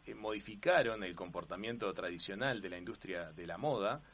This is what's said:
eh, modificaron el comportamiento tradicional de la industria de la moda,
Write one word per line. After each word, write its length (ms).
eh, 80
modificaron 880
el 140
comportamiento 760
tradicional 680
de 100
la 80
industria 540
de 160
la 100
moda, 420